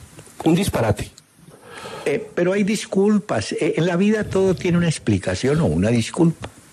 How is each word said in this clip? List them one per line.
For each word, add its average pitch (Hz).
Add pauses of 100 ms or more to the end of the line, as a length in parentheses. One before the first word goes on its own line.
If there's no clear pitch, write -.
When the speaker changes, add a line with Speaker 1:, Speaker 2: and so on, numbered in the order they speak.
(440)
Speaker 1:
Un 160
disparate. - (960)
Speaker 2:
Eh, 143
pero 175
hay 202
disculpas. 196
Eh, -
en 160
la 175
vida 208
todo 190
tiene 175
una 170
explicación 123
o 135
una 87
disculpa. 160 (240)